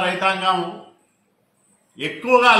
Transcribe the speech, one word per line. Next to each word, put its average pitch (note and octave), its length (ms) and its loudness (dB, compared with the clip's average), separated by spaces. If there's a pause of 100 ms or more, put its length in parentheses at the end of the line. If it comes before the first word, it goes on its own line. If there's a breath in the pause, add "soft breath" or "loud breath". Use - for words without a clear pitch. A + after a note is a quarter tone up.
రైతాంగం F#3 540 0 (1500)
ఎక్కువగా A#3+ 540 2